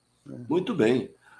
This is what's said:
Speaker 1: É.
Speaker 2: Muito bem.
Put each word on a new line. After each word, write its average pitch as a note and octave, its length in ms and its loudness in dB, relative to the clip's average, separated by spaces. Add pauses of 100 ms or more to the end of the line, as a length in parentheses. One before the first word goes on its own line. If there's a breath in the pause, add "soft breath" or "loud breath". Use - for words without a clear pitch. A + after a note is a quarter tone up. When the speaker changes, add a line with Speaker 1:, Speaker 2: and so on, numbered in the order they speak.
(280)
Speaker 1:
É. C3+ 80 -16 (120)
Speaker 2:
Muito F#3 260 0
bem. A#2+ 360 2 (300 soft breath)